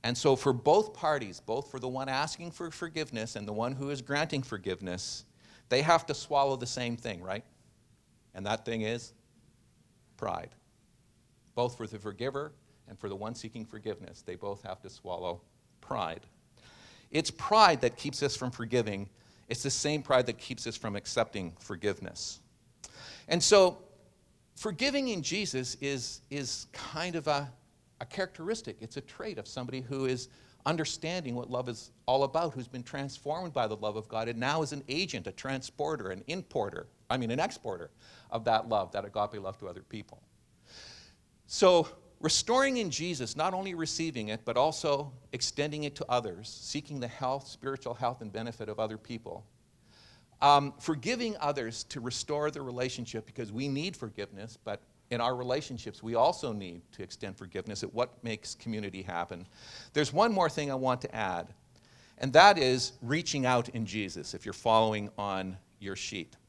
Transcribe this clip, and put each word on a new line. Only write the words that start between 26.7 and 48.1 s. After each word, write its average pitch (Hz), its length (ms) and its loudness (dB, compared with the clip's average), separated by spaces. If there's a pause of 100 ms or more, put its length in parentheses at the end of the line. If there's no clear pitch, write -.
kind 170 440 -6
of 147 100 -2
a, 143 240 0 (480)
a 127 60 -8
characteristic. 185 800 -6
It's 113 160 -10
a - 20 -8
trait 185 380 -10
of 101 100 -10
somebody 127 320 -8
who 135 240 -4
is 127 240 -2 (380)
understanding 160 680 -2
what 123 160 -6
love 123 200 -2
is - 200 -10 (140)
all 135 200 4
about, 160 280 0
who's 123 160 -8
been 123 140 -8
transformed 143 720 -6
by 123 120 2
the 107 100 -2
love 104 200 -2
of 110 120 -6
God, 113 200 -2
and 117 100 -4
now 143 220 2
is 151 120 -2
an 143 160 -8
agent, 143 380 -4
a 95 60 -8
transporter, 135 800 -4
an 95 160 -8
importer, 107 600 -4 (220)
I 127 80 2
mean, 117 140 0
an 131 100 0
exporter 95 500 -4 (400)
of 117 140 -4
that 113 240 2
love, 101 240 0
that 101 140 -4
agape 104 360 -2
love 95 180 -6
to 98 80 -10
other 90 140 -12
people. - 400 -14 (1200)
So 175 420 8 (320)
restoring 262 560 4
in 208 140 0
Jesus, 139 460 -4
not 175 180 0
only 190 200 -6
receiving 156 540 -4
it, 107 160 -6
but 117 140 0
also 147 520 2 (220)
extending 147 520 -2
it 147 120 -4
to - 140 -6
others, 110 380 0
seeking 147 520 -8
the 120 80 -4
health, 135 400 -4
spiritual 135 460 -6
health 123 260 -2